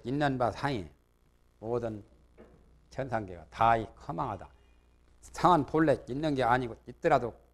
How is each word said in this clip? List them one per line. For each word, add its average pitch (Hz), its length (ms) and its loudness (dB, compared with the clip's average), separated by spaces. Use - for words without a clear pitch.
있는 135 320 0
바 120 120 0
상이 110 400 -4
모든 113 420 -4
천상계가 107 600 -8
다이 113 340 2
허망하다. 139 400 -8
상은 165 460 2
본래 151 320 2
있는 143 280 -2
게 131 60 0
아니고 120 360 2
있더라도 123 460 0